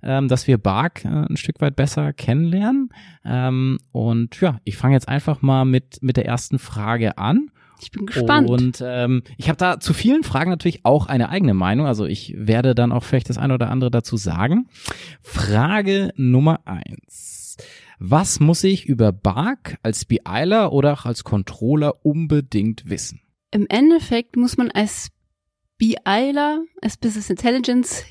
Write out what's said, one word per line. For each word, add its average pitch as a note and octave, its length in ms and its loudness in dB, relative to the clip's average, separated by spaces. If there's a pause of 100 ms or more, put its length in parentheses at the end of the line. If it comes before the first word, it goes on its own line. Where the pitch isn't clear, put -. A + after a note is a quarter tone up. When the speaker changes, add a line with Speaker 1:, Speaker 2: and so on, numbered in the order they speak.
Speaker 1:
ähm, C3+ 260 0
dass B2+ 180 0
wir B2 120 4
Bark, G#2 460 -2
äh, - 40 -4
ein D#3 280 -2
Stück - 240 -6
weit C#3+ 160 0
besser D3 360 -2
kennenlernen. F#3+ 760 0 (340)
Ähm, C3 540 0 (140)
und A#2 480 -2
ja, D#3 240 0
ich G2 120 -6
fange C3+ 180 4
jetzt - 140 2
einfach C#3+ 340 -2
mal C3+ 220 4
mit, C3 380 0
mit B2+ 140 0
der A#2 100 0
ersten A#2+ 320 -4
Frage A2 600 -4
an. G3 320 0 (320)
Speaker 2:
Ich - 80 -20
bin G3+ 160 -8
gespannt. A#2+ 420 2
Speaker 1:
Und, B2 340 0
ähm, B2 400 0 (160)
ich - 100 -2
habe D#3+ 100 0
da F3+ 220 0
zu - 120 -2
vielen C4+ 300 2
Fragen E3+ 280 -2
natürlich E3+ 340 -2
auch C#3+ 220 4
eine C3+ 240 0
eigene D#3+ 240 2
Meinung. G2 320 2
Also G#2+ 200 -2
ich - 320 -8
werde A2+ 360 2
dann A#2+ 180 2
auch A#2+ 120 -2
vielleicht - 240 -2
das A#2+ 100 -4
eine C3+ 160 0
oder B2 160 0
andere B2+ 200 0
dazu A#2+ 260 -2
sagen. G#2 520 0 (520)
Frage F#3+ 960 0
Nummer C3+ 500 4
eins. - 920 -14 (460)
Was C#3+ 380 2
muss D#3+ 240 4
ich F#3+ 220 2
über A2+ 260 4
Bark C3 680 -4
als - 240 -4
B A#2 100 0 (100)
I A2+ 180 -2
ler G3+ 280 2
oder C#3+ 220 2
auch - 100 -12
als A#2+ 180 -6
Controller C3+ 800 -2
unbedingt D3 880 0
wissen? - 320 -10 (300)
Speaker 2:
Im G3+ 180 0
Endeffekt B3+ 680 2
muss A#3+ 200 2
man B3 140 0
als - 400 -4 (680)
B A3+ 200 2 (120)
I A#3 240 0
ler, D4 300 -2 (180)
als - 160 -4
Business G#3+ 320 -4
Intelligence B3 840 -2